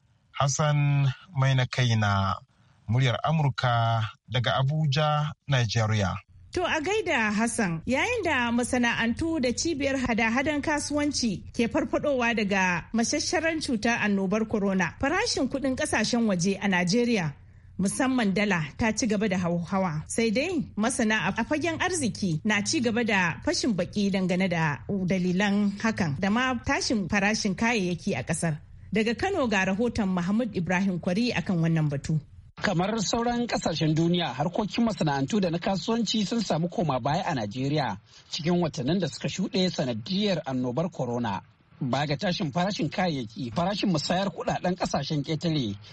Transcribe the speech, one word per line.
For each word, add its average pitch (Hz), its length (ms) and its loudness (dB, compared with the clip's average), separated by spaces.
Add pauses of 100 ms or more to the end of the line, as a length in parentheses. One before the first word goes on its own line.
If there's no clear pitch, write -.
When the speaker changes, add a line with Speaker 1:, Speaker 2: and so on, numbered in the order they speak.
(320)
Speaker 1:
Hassan 143 800 2 (240)
Mai 135 200 4
na 127 100 2
kaina, 104 720 2 (540)
muryar 123 360 2
Amurka 120 760 2 (280)
daga 117 300 0
Abuja, 151 680 0 (180)
Najeriya. 110 680 2 (380)
Speaker 2:
To 359 100 0
a 311 180 0
gaida 294 520 0
Hassan, 202 520 0
yayin 370 380 0
da 262 280 0
masana'antu 240 920 0
da 247 120 0
cibiyar 277 440 -2
hada-hadan 254 640 0
kasuwanci 294 920 -2
ke 233 140 0
farfadowa 277 680 0
daga 190 600 0
mashasharan 311 680 0
cutar 233 380 0
annobar 202 500 0
corona, 190 500 0
farashin 349 500 0
kuɗin 262 260 -2
ƙasashen 240 500 0
waje 190 340 2
a 208 80 -2
Najeriya, 185 680 2 (460)
musamman 226 540 2
dala, 190 300 0 (140)
ta 220 140 2
ci 220 140 -2
gaba 214 240 0
da 185 80 0
hauhawa. 175 680 0
Sai 226 240 0
dai 285 340 0 (120)
masana 214 500 2 (100)
a 226 60 0
fagen 311 360 0
arziki 262 640 -2
na 208 180 2
ci 302 180 -2
gaba 233 240 2
da 190 320 2 (100)
fashin 294 300 0
baki 196 360 0
dangane 185 380 0
da 160 280 0 (100)
dalilan 196 880 2
hakan 185 420 0
da 196 100 0
ma 254 260 2
tashin 262 540 0
farashin 208 460 2
kayayyaki 190 600 0
a 123 60 -4
ƙasar. 160 340 -2 (340)
Daga 208 280 2
Kano 349 280 0
ga 196 180 2
rahoton 226 420 0
Mahmud 190 480 0
Ibrahim 180 440 0
Kwari 208 360 0
akan 170 240 0
wannan 160 300 2
batu. 143 300 -2 (400)
Speaker 3:
Kamar 185 300 0 (140)
sauran 240 420 0
kasashen 160 480 0
duniya, 165 400 2
harkokin 180 540 0
masana'antu 151 540 0
da 180 100 2
na 170 80 -2
kasuwanci 214 680 0
sun 233 160 -2
samu 170 300 0
koma 131 280 0
baya 143 280 0
a 165 80 0
Najeriya 127 640 -2 (340)
cikin 175 320 0
watannin 156 360 0
da 165 80 0
suka - 200 -6
shuɗe 185 420 0
sanadiyar 165 800 -2
annobar 127 420 -2
corona. 120 520 -4 (380)
Baya 139 280 0
ga 147 80 0
tashin 175 360 -2
farashin 175 380 -2
kayayyaki, 139 640 -4
farashin 190 380 0
musayar 180 420 0
kuɗaɗen 180 420 -2
ƙasashen 151 460 -2
ƙetare 156 540 -2 (180)